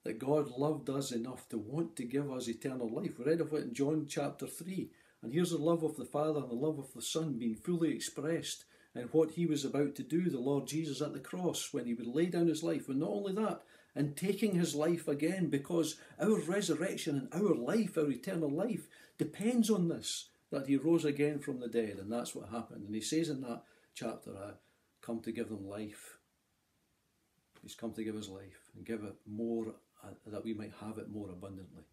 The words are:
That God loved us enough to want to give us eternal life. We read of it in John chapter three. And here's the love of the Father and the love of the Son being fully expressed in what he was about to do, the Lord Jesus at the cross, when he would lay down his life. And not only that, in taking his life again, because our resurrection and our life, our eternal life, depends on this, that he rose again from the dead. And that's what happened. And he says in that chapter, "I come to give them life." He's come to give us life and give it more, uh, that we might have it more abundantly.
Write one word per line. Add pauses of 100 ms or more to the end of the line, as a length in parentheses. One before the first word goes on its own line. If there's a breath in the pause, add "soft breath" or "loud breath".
That
God
loved
us
enough
to
want
to
give
us
eternal
life.
We
read
of
it
in
John
chapter
three. (300 soft breath)
And
here's
the
love
of
the
Father
and
the
love
of
the
Son
being
fully
expressed (300 soft breath)
in
what
he
was
about
to
do,
the
Lord
Jesus
at
the
cross,
when
he
would
lay
down
his
life.
And
not
only
that, (340 loud breath)
in
taking
his
life
again,
because (220 loud breath)
our
resurrection
and
our
life,
our
eternal
life, (320 loud breath)
depends
on
this, (200 soft breath)
that
he
rose
again
from
the
dead.
And
that's
what
happened.
And
he
says
in
that (300 soft breath)
chapter,
"I (480 soft breath)
come
to
give
them
life." (1400)
He's
come
to
give
us
life
and
give
it (120)
more, (280)
uh, (100)
that
we
might
have
it
more
abundantly.